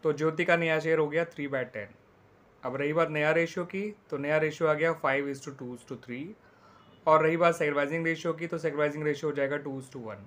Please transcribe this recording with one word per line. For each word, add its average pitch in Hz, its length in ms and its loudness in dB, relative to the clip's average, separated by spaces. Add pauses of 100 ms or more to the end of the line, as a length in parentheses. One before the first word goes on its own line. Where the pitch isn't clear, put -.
तो 156 100 2
ज्योति 156 320 0
का 170 120 6
नया 160 240 2
शेयर 160 180 2
हो 151 100 2
गया 160 160 0
थ्री 147 240 -8
बाई 131 160 -2
टेन। 104 240 -12 (760)
अब 127 140 -4
रही 143 160 0
बात 165 180 4
नया 151 220 2
रेशियो 170 320 0
की, 202 320 -8 (140)
तो 147 80 -6
नया 147 200 0
रेशियो 156 300 0
आ 151 60 4
गया 160 260 0
five 139 340 0
is 135 80 -14
to - 60 -12
two 127 280 -12
is - 120 -20
to 127 100 -10
three। 127 280 -10 (800)
और 156 160 6
रही 160 140 4
बात 170 180 4
sacrificing 147 500 0
रेशियो 165 280 -2
की, 160 140 -6
तो 165 120 -6
sacrificing 147 440 0
रेशियो 151 280 0
हो 139 60 -4
जाएगा 143 200 0
टू 139 240 -6
is 131 80 -16
to - 80 -16
वन। 110 200 -10 (100)